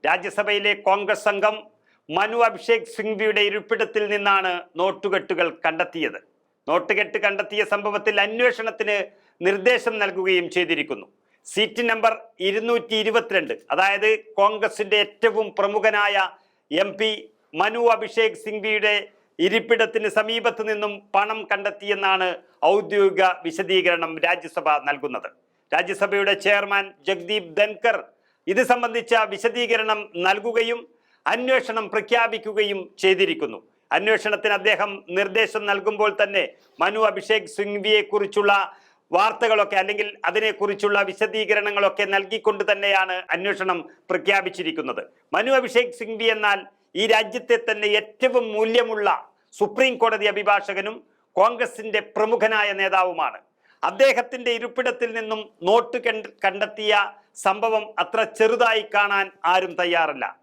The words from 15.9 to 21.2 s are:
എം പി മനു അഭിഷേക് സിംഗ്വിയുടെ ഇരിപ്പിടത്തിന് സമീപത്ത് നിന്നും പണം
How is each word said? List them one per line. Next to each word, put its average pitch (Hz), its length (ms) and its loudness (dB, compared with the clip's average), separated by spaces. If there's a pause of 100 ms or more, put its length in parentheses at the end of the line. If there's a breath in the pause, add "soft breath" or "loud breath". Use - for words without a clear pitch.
എം 202 160 -2
പി 220 120 0 (500)
മനു 220 220 0 (140)
അഭിഷേക് 220 480 -2
സിംഗ്വിയുടെ 214 500 0 (520 soft breath)
ഇരിപ്പിടത്തിന് 220 600 0 (100)
സമീപത്ത് 220 520 -2
നിന്നും 208 240 -4 (200)
പണം 208 240 0 (140)